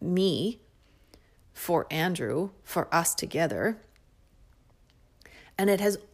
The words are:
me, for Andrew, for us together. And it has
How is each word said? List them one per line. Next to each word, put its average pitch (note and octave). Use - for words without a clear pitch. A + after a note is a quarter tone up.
me, F#3
for -
Andrew, D#3+
for -
us E3+
together. D#3
And G3
it F#3+
has G3+